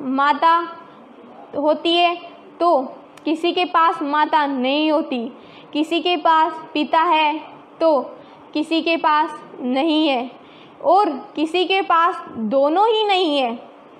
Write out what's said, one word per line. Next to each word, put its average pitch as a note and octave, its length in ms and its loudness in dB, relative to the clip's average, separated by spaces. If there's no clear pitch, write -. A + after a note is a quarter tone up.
माता C#4+ 560 2
होती D4+ 380 2
है F4 200 2
तो E4 200 4
किसी D#4+ 280 -2
के F4+ 140 0
पास E4+ 380 2
माता D4+ 420 2
नहीं C#4 440 0
होती, D4 300 -2
किसी D#4 280 -2
के F4+ 180 0
पास D#4+ 340 2
पिता D#4+ 280 0
है D#4 360 2
तो D#4 200 4
किसी D4+ 280 -2
के E4 160 0
पास D#4 400 0
नहीं D4+ 480 0
है, B3+ 220 -2
और F4+ 280 4
किसी D#4+ 280 0
के F#4+ 180 0
पास E4+ 480 0
दोनों C#4 580 0
ही G#4+ 180 0
नहीं F4+ 320 2
है। B3 120 0